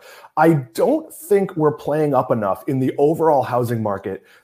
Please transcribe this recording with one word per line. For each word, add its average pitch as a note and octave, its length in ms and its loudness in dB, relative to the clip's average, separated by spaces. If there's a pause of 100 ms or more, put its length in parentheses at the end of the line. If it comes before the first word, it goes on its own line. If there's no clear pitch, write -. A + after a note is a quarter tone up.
(360)
I D#3+ 120 4 (260)
don't C#4 380 -2
think G3 440 0
we're D3+ 160 2
playing D3 420 -2
up B2+ 160 2
enough G#2 380 -2
in C3+ 120 0
the C3 180 0
overall D3+ 440 2
housing A#2+ 400 -2
market, G2 400 -6 (220)